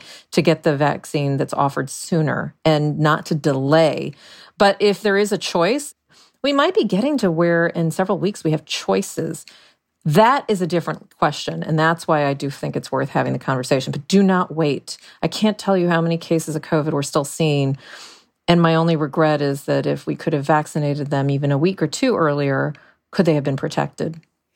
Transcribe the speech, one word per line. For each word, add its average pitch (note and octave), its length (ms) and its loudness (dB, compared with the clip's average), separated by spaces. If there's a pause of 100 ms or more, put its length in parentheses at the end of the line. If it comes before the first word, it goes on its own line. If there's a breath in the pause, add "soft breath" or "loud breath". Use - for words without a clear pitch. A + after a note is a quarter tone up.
(300 loud breath)
to E3+ 140 2
get D#3 180 2
the D3 160 0
vaccine C#3+ 600 -2
that's C3+ 180 -4
offered C#3 340 -2
sooner D3+ 640 -2 (100)
and D3+ 360 2
not D3+ 260 2
to - 80 -2
delay. C#3 800 2 (460 loud breath)
But G3+ 200 4
if G3+ 220 2
there G3 160 2
is G3+ 140 0
a F#3+ 80 -2
choice, G#3 560 -2 (480 soft breath)
we C#4+ 100 0
might D#4 220 2
be G4 80 4
getting A#3+ 340 0
to F#3+ 140 2
where E3+ 340 2
in E3 240 0
several F#3+ 300 -2
weeks G3 240 -4
we D#3 80 0
have D3+ 140 -2
choices. - 760 -4 (640 loud breath)
That A3 420 4
is G3 140 0
a F3+ 60 -2
different D#3+ 500 -6
question, D#3+ 460 -4
and D#3 160 0
that's E3 280 0
why D3 200 2
I C#3 80 0
do C#3 160 -6
think - 240 -8
it's - 160 -8
worth C3+ 180 -2
having C3 240 -2
the C3 60 -6
conversation. C#3+ 520 -2
But C#3+ 160 -8
do G3 140 4
not F#3 320 2
wait. D3+ 460 -4 (240 loud breath)
I E3 40 2
can't G#3+ 300 0
tell G3 180 0
you F3 140 2
how E3 100 2
many E3 200 0
cases D#3+ 360 -2
of D#3 60 -6
covid D3+ 320 -2
we're C#3+ 80 -2
still C#3 240 -2
seeing, C#3+ 500 0 (720 loud breath)
and E3+ 140 6
my E3 140 4
only E3 200 2
regret D3+ 460 2
is C#3 220 -2
that C#3+ 240 0
if C#3+ 180 -4
we D3 100 -4
could D#3+ 180 -4
have C#3 120 -2
vaccinated D3 640 0
them C#3 220 0
even C#3 200 0
a C#3 60 2
week F#3 240 0
or D#3 60 0
two B3 280 0
earlier, C#3+ 600 0 (340 soft breath)
could F3+ 160 0
they E3 80 4
have C#3+ 100 0
been C#3 140 -2
protected? D3+ 640 -6 (340)